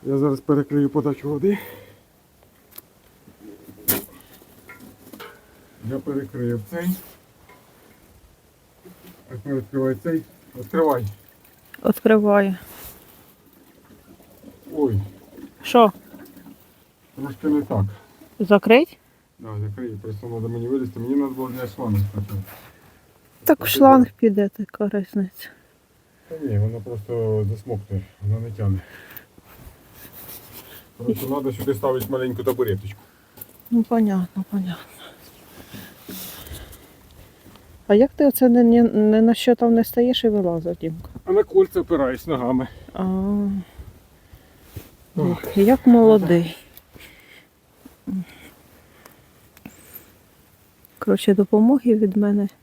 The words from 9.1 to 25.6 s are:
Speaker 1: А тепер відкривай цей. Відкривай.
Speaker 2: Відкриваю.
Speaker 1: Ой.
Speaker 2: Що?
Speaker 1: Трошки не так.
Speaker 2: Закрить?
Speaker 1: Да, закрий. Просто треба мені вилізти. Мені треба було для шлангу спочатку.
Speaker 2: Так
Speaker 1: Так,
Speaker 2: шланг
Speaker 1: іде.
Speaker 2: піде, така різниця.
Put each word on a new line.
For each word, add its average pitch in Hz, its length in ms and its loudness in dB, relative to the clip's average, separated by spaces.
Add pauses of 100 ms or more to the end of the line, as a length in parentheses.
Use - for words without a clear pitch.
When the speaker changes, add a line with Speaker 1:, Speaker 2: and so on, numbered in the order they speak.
Speaker 1:
А 131 40 -16
тепер 135 200 -10
відкривай 131 480 -4
цей. 165 200 -4 (360)
Відкривай. 143 480 -2 (800)
Speaker 2:
Відкриваю. 208 680 2 (2250)
Speaker 1:
Ой. 127 280 0 (640)
Speaker 2:
Що? 226 300 4 (1200)
Speaker 1:
Трошки 135 320 -8
не 147 140 0
так. 110 220 -2 (540)
Speaker 2:
Закрить? 214 600 4 (400)
Speaker 1:
Да, 113 100 -18 (120)
закрий. 107 300 -8 (120)
Просто 110 260 -12
треба 117 200 -8
мені 117 200 -6
вилізти. 127 320 -4
Мені 123 140 -4
треба 139 160 0
було 131 180 -8
для 123 180 -10
шлангу 110 320 -4
спочатку. 101 360 -6 (1120)
Speaker 2:
Так - 140 4
Speaker 1:
Так, - 100 -8
Speaker 2:
шланг 269 380 6
Speaker 1:
іде. - 100 -16
Speaker 2:
піде, 202 320 2
така 208 500 -6
різниця. 190 500 -6 (800)